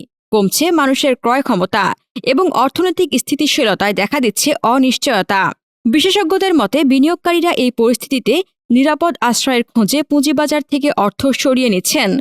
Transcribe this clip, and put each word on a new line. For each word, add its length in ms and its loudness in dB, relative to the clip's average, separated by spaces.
কমছে 420 0
মানুষের 440 2
ক্রয় 280 -2
ক্ষমতা 400 -2
এবং 200 0
অর্থনৈতিক 540 0
স্থিতিশীলতায় 800 -2
দেখা 200 -2
দিচ্ছে 300 -2
অনিশ্চয়তা। 800 0
বিশেষজ্ঞদের 680 0
মতে, 300 2
বিনিয়োগকারীরা 760 2
এই 140 0
পরিস্থিতিতে 640 0
নিরাপদ 520 2
আশ্রয়ের 420 0
খোঁজে 400 0
পুঁজিবাজার 680 0
থেকে 280 -2
অর্থ 240 -2
সরিয়ে 380 0
নিচ্ছেন, 360 -2